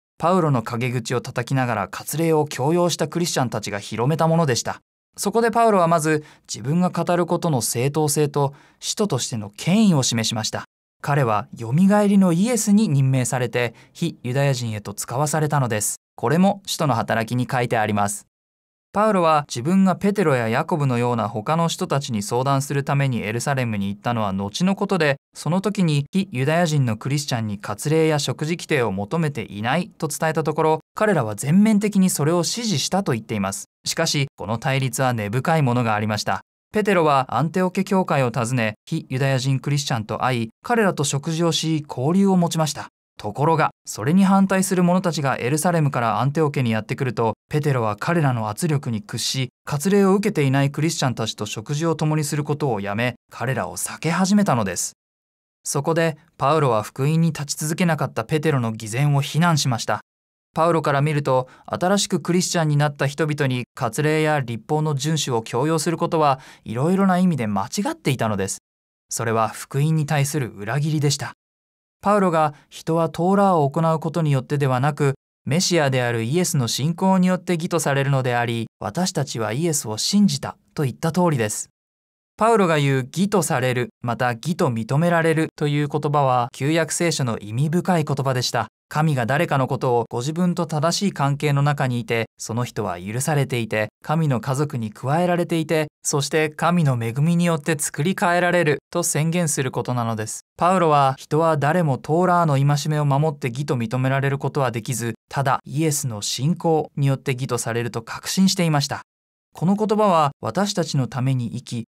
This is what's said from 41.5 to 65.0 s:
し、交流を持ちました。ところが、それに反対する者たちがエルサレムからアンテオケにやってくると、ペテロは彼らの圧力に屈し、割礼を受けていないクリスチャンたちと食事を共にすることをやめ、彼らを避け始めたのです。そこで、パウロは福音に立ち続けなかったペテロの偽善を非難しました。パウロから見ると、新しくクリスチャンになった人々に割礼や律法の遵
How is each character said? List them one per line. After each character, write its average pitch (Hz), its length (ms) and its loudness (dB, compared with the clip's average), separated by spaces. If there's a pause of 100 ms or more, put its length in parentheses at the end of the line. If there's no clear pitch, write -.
し、 160 340 -2
交 143 280 -2
流 196 140 4
を 190 100 4
持 170 100 2
ち 165 80 -4
ま 156 100 0
し 143 60 -4
た。 - 160 -10 (300)
と 104 160 -8
こ 135 100 0
ろ 160 120 4
が、 147 160 2 (120)
そ - 200 -10
れ 147 100 2
に 196 100 6
反 196 240 4
対 190 160 2
す 190 100 -2
る 180 80 2
者 180 200 2
た 175 100 0
ち 151 80 -4
が 135 160 0
エ 120 140 -2
ル 151 80 0
サ 180 120 0
レ 170 120 2
ム 143 80 2
か 139 100 -2
ら 110 220 0
ア - 20 0
ン 139 80 0
テ 165 80 -2
オ 151 100 2
ケ 143 120 -2
に 120 80 0
や 110 100 0
っ 107 40 -12
て 120 120 -6
く 135 80 -4
る 127 80 -2
と、 113 220 0 (160)
ペ 151 100 0
テ 143 140 0
ロ 123 80 0
は 104 140 -2
彼 170 260 0
ら 135 100 2
の 110 160 -2
圧 110 200 -4
力 143 220 -2
に 107 120 -4
屈 113 200 -8
し、 131 260 -4 (180)
割 147 240 -2
礼 202 160 4
を 190 80 4
受 208 160 2
け - 20 -8
て 147 120 0
い 135 60 2
な 139 140 2
い 139 60 0
ク 143 100 -6
リ 160 100 0
ス 160 60 -6
チ - 80 -2
ャ 131 60 0
ン 113 40 -6
た 110 120 -4
ち 107 80 -6
と 107 100 -6
食 107 300 -8
事 147 100 -2
を 165 100 2
共 156 220 0
に 156 80 0
す 147 100 -4
る 147 80 0
こ 143 140 -2
と 147 160 -2
を 101 80 -2
や 98 140 -4
め、 120 220 -2 (140)
彼 120 220 -4
ら 104 160 -2
を 85 80 -10
避 - 220 -8
け 156 120 -2
始 180 240 2
め 208 100 4
た 170 100 2
の 117 100 0
で 90 120 -4
す。 - 180 -6 (680)
そ - 180 -4
こ 165 100 -2
で、 160 240 0 (220)
パ 143 180 2
ウ 160 60 2
ロ 135 80 4
は 107 120 2
福 - 200 -8
音 156 180 2
に 165 140 2
立 147 200 -8
ち - 40 -6
続 156 160 -4
け 190 100 0
な 165 140 0
か 143 80 -2
っ - 80 -10
た 113 100 -4
ペ 156 160 0
テ 156 100 2
ロ 139 100 2
の 113 120 -2
偽 110 160 -10
善 139 260 2
を 139 60 4
非 143 200 -2
難 170 180 4
し 143 100 0
ま 117 100 0
し - 60 -8
た。 107 160 -2 (540)
パ 160 140 4
ウ 170 60 4
ロ 160 80 2
か 147 100 0
ら 139 80 2
見 151 140 0
る 143 80 0
と、 131 260 0 (160)
新 185 320 0
し 202 120 0
く 180 120 0
ク 165 140 -2
リ 180 80 4
ス - 80 -4
チ 180 80 -2
ャ 165 60 2
ン 151 40 2
に 147 80 2
な 147 140 2
っ 143 40 -12
た 143 120 0
人 143 200 -2
々 151 200 -2
に 127 180 -2 (100)
割 127 280 -2
礼 156 180 2
や 151 200 2
律 117 280 -6
法 151 140 0
の 156 120 0
遵 143 180 -2